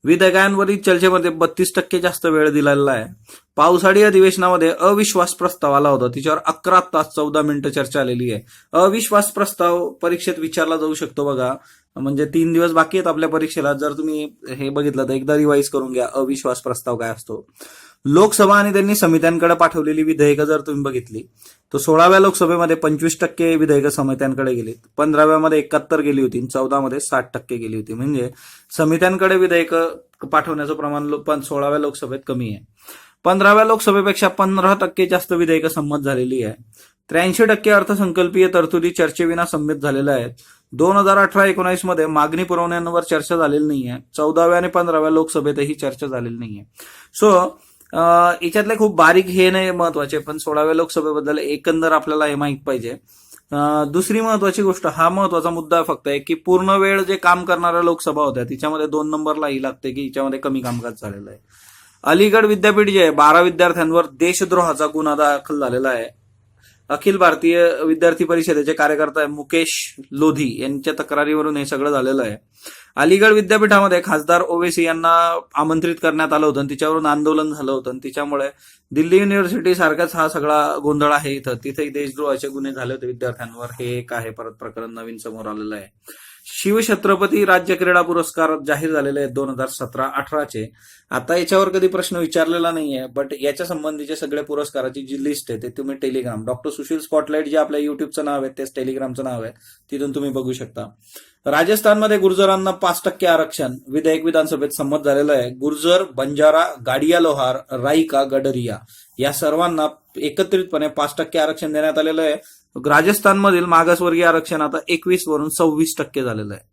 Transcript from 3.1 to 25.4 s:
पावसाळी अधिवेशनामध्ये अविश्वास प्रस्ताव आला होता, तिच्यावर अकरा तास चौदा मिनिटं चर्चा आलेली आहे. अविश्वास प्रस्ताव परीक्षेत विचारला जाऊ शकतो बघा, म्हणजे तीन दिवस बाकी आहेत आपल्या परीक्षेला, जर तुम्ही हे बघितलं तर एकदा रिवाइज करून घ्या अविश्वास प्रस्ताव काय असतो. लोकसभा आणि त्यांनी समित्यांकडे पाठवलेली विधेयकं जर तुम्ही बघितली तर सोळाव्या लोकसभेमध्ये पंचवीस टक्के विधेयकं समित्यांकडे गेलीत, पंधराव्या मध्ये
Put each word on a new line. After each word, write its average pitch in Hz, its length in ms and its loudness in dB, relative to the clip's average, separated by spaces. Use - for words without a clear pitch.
पावसाळी 180 480 6
अधिवेशनामध्ये 185 760 4
अविश्वास 196 540 2
प्रस्ताव 180 400 -2
आला 143 160 4
होता, 123 180 2
तिच्यावर 139 380 -2
अकरा 180 340 2
तास 156 220 -2
चौदा 151 260 0
मिनिटं 143 280 -2
चर्चा 135 320 -2
आलेली 123 300 -2
आहे. 104 100 -6
अविश्वास 202 580 2
प्रस्ताव 175 580 0
परीक्षेत 170 500 -4
विचारला 160 380 -2
जाऊ 156 160 -2
शकतो 147 320 -6
बघा, 127 280 -2
म्हणजे 139 300 -2
तीन 165 280 0
दिवस 170 180 2
बाकी 160 260 2
आहेत 175 100 0
आपल्या 160 220 0
परीक्षेला, 156 440 -2
जर 143 200 -4
तुम्ही 151 360 -6
हे 135 200 -6
बघितलं 139 340 -2
तर 127 100 -4
एकदा 135 240 0
रिवाइज 143 320 2
करून 131 220 -4
घ्या 123 220 -2
अविश्वास 135 480 -4
प्रस्ताव 123 360 -6
काय 113 120 -6
असतो. - 380 -12
लोकसभा 196 520 6
आणि 202 160 2
त्यांनी 202 220 2
समित्यांकडे 170 600 2
पाठवलेली 156 480 0
विधेयकं 147 400 2
जर 151 180 0
तुम्ही 143 220 -6
बघितली 123 380 -6
तर 139 40 -4
सोळाव्या 170 420 6
लोकसभेमध्ये 175 560 2
पंचवीस 160 460 -2
टक्के 165 340 0
विधेयकं 147 340 2
समित्यांकडे 135 640 -2
गेलीत, 113 220 -8
पंधराव्या 151 400 4
मध्ये 156 220 2